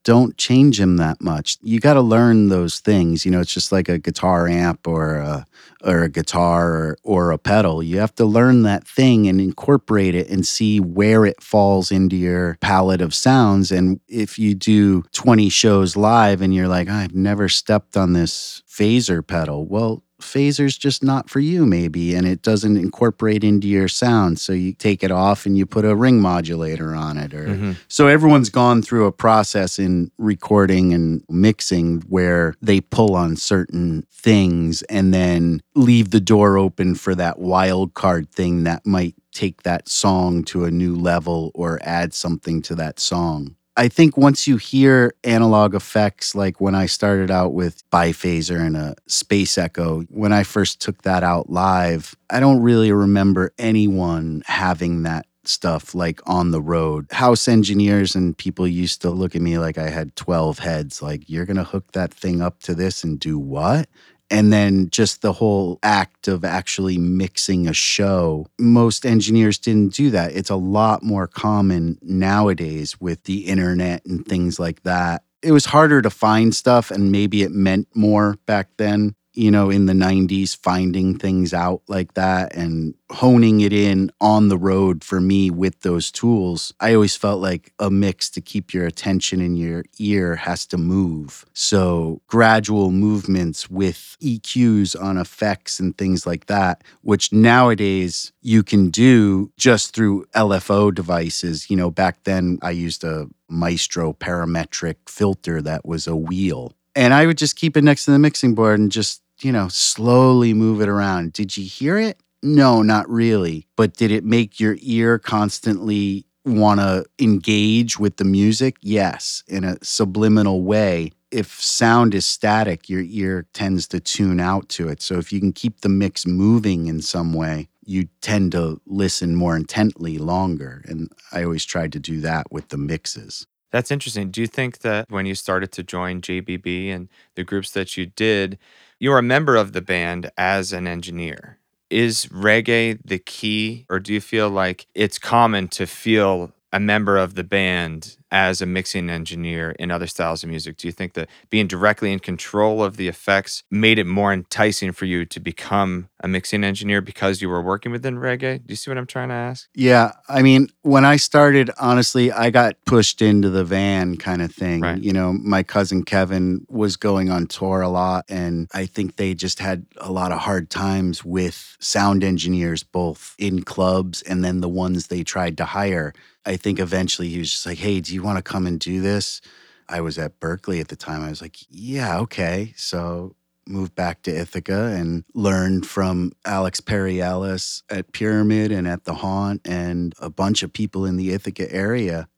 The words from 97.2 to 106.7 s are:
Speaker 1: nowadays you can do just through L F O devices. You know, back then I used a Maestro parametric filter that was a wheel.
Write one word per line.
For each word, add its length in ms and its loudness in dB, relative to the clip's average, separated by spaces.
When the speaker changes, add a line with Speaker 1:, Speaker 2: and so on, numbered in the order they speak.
Speaker 1:
nowadays 1080 2
you 220 4
can 280 4
do 680 4
just 360 2
through 300 0
L 200 2
F 160 -2
O 200 4
devices. 800 -4
You 60 0
know, 140 0
back 340 -2
then 380 -2
I 80 -6
used 340 -6
a 240 -8
Maestro 640 -4
parametric 800 -6
filter 560 -4
that 240 -6
was 220 -6
a 80 -4
wheel. 560 -4